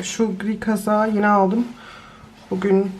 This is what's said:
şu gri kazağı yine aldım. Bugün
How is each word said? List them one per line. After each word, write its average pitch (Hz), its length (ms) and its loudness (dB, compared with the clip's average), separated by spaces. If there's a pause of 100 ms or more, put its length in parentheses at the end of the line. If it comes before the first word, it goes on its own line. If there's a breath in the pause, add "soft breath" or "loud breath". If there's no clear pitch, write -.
şu 202 360 -2
gri 208 200 -4
kazağı 214 520 0
yine 208 160 2
aldım. 208 400 4 (840 loud breath)
Bugün 190 480 2